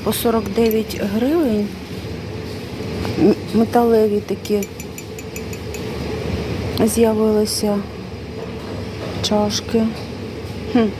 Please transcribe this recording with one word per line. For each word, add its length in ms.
по 100
сорок 300
дев'ять 460
гривень. 520
М-, 160
металеві 640
такі 400
з'явилися 880
чашки. 640
Хм. 60